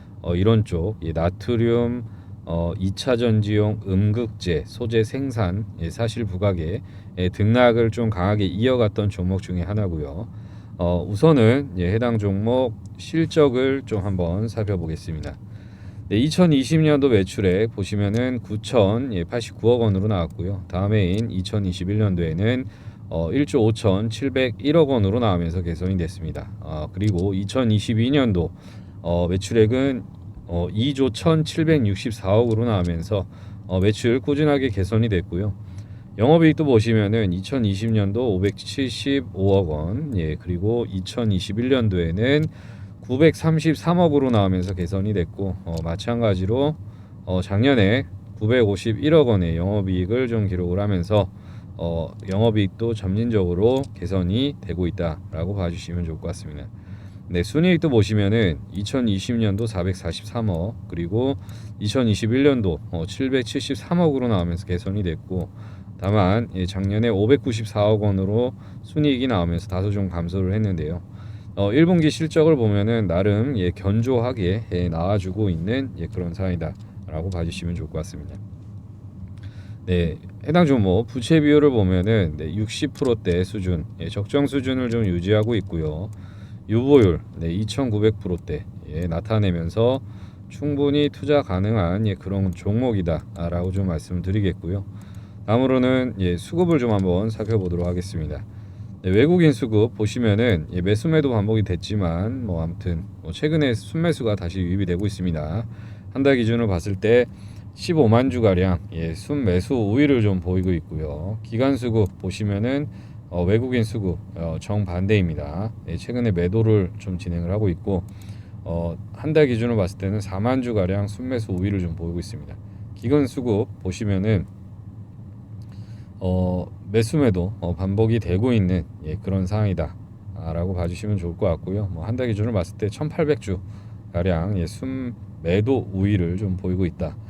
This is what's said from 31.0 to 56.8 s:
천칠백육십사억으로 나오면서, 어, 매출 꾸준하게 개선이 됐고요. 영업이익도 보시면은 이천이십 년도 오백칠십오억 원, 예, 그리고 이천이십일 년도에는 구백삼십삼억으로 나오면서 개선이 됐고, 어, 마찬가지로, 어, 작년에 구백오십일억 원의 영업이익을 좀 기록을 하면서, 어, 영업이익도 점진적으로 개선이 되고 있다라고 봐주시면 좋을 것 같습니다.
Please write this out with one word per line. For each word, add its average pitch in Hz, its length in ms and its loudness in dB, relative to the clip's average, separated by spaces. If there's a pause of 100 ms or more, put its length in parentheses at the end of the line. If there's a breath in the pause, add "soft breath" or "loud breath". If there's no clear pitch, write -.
천칠백육십사억으로 120 1500 2
나오면서, 90 600 0 (420 loud breath)
어, 92 120 0
매출 110 400 2
꾸준하게 143 480 2
개선이 107 400 0
됐고요. 98 460 -2 (640 loud breath)
영업이익도 156 480 6
보시면은 110 680 4
이천이십 101 600 0
년도 107 420 2
오백칠십오억 98 1300 0
원, 101 480 -2
예, 78 180 0
그리고 98 540 -2
이천이십일 104 800 -2
년도에는 113 760 2 (560 loud breath)
구백삼십삼억으로 156 1300 2
나오면서 95 440 2
개선이 95 400 -2
됐고, 92 500 -2
어, 82 120 -6 (100)
마찬가지로, 117 920 0 (480 loud breath)
어, 92 180 0
작년에 113 640 4 (340)
구백오십일억 117 920 4
원의 90 260 2
영업이익을 95 720 0
좀 110 220 0
기록을 90 320 0
하면서, 101 500 2 (460 loud breath)
어, 82 340 -4 (180)
영업이익도 107 640 2
점진적으로 104 880 0 (100)
개선이 98 640 -2
되고 90 260 -4
있다라고 85 720 -4
봐주시면 87 480 -4
좋을 80 160 -6
것 87 80 -10
같습니다. 73 400 -10 (640 loud breath)